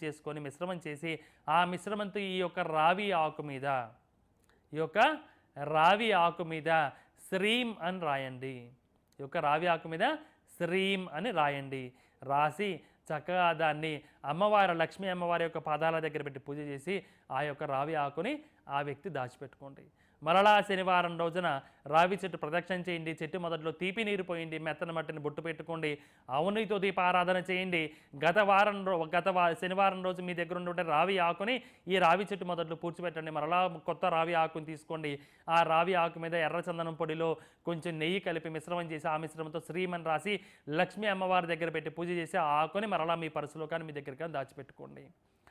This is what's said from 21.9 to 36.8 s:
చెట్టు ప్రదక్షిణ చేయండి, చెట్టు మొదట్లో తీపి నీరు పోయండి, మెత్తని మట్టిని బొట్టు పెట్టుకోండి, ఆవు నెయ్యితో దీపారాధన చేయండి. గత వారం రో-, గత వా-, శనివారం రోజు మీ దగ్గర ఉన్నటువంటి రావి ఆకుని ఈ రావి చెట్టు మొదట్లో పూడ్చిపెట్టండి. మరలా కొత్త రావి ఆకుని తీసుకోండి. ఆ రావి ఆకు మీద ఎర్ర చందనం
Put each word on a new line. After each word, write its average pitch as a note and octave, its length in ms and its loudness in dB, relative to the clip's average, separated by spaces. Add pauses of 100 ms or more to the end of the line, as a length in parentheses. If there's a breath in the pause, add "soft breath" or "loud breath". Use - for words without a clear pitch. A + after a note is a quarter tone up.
చెట్టు E3+ 140 -6
ప్రదక్షిణ E3 380 -2 (140)
చేయండి, D#3+ 340 -4
చెట్టు D#3+ 140 -6
మొదట్లో E3 340 -4
తీపి F#3 320 -2
నీరు G3+ 200 -2
పోయండి, E3 360 -6
మెత్తని D#3+ 320 -6
మట్టిని D#3+ 280 -6
బొట్టు D3 220 -6
పెట్టుకోండి, D#3 560 -4 (320 loud breath)
ఆవు D3 200 2
నెయ్యితో G#3 280 0
దీపారాధన F3+ 720 2
చేయండి. F3+ 400 0 (340 loud breath)
గత E3+ 120 4
వారం G3+ 500 4
రో-, E3 300 0
గత F3 100 0
వా-, F3+ 260 4
శనివారం F#3 500 2
రోజు F#3 180 -2
మీ F3+ 120 -4
దగ్గర E3+ 220 -2
ఉన్నటువంటి F3+ 260 -4
రావి E3+ 360 2
ఆకుని F#3+ 440 0 (260 loud breath)
ఈ F#3 100 2
రావి F3+ 260 6
చెట్టు F#3 220 -6
మొదట్లో E3 300 -4
పూడ్చిపెట్టండి. D#3+ 560 -6
మరలా D#3+ 360 2
కొత్త E3 380 -4
రావి E3 280 2
ఆకుని D#3+ 320 0
తీసుకోండి. D3+ 540 -8 (300 loud breath)
ఆ E3 140 6
రావి E3 300 4
ఆకు E3 260 2
మీద E3 160 -4
ఎర్ర E3 360 0
చందనం E3 220 -4